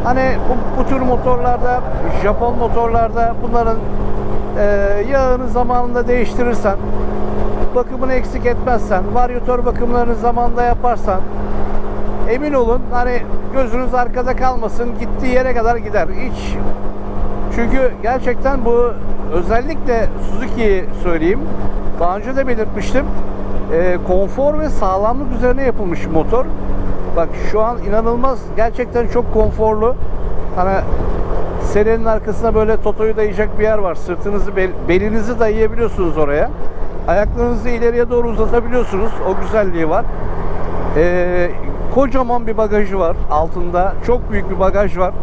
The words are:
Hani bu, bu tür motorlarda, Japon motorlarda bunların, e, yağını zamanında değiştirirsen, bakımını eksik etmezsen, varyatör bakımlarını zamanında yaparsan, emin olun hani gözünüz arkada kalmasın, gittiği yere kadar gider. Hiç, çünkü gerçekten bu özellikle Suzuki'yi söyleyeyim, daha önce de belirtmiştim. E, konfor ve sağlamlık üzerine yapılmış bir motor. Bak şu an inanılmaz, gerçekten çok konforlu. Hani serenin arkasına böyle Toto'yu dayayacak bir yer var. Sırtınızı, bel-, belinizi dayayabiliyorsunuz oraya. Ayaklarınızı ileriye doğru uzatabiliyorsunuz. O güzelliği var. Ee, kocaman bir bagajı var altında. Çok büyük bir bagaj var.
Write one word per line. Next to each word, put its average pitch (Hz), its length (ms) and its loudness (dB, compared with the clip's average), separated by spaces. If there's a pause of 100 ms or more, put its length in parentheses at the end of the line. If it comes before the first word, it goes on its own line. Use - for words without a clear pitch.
Hani 254 180 0 (280)
bu, 254 320 0
bu 262 80 0
tür 269 120 0
motorlarda, 247 800 0 (420)
Japon 226 340 0
motorlarda 226 840 0
bunların, 233 340 0 (800)
e, 208 60 2 (460)
yağını 254 360 0
zamanında 240 600 0
değiştirirsen, 240 720 0 (960)
bakımını 254 380 0
eksik 247 320 -2
etmezsen, 226 580 0 (100)
varyatör 247 520 0
bakımlarını 240 500 0
zamanında 240 480 0
yaparsan, 233 560 0 (1080)
emin 285 240 -2
olun 247 280 2 (100)
hani 247 300 0 (320)
gözünüz 254 420 0
arkada 247 400 0
kalmasın, 240 540 0 (100)
gittiği 247 340 0
yere 254 200 2
kadar 233 220 2
gider. 202 320 -2
Hiç, - 500 -2 (1000)
çünkü 233 360 2 (120)
gerçekten 247 640 0
bu 240 260 2 (420)
özellikle 226 720 0 (260)
Suzuki'yi 202 540 0 (180)
söyleyeyim, 175 360 0 (600)
daha 175 180 0
önce 233 180 -6
de 269 120 0
belirtmiştim. 208 580 0 (680)
E, 180 240 2 (100)
konfor 254 520 0
ve 311 100 -2
sağlamlık 214 680 0
üzerine 247 260 2
yapılmış - 420 0
bir 180 60 -4
motor. 160 340 2 (720)
Bak 165 100 0 (240)
şu 214 100 2
an 233 160 -2 (120)
inanılmaz, 233 500 0 (160)
gerçekten 233 520 -2
çok 240 260 0
konforlu. 220 600 2 (600)
Hani 185 180 0 (920)
serenin 220 420 2
arkasına 220 500 0
böyle 220 260 2
Toto'yu 214 360 0
dayayacak 208 420 0
bir 208 40 2
yer 220 140 2
var. 185 180 0
Sırtınızı, 190 600 -2
bel-, 185 340 -2
belinizi 214 500 0
dayayabiliyorsunuz 214 760 0
oraya. 151 320 2 (580)
Ayaklarınızı 220 600 0
ileriye 233 400 0
doğru 240 200 0
uzatabiliyorsunuz. 226 840 0 (180)
O 190 120 0
güzelliği 175 480 0
var. 202 160 0 (920)
Ee, 180 520 2 (460)
kocaman 247 520 0
bir 208 100 -2
bagajı 208 420 0
var 165 160 0 (160)
altında. 175 640 0 (120)
Çok 240 260 -2
büyük 196 180 -2
bir 185 100 -4
bagaj 190 380 2
var. 185 260 0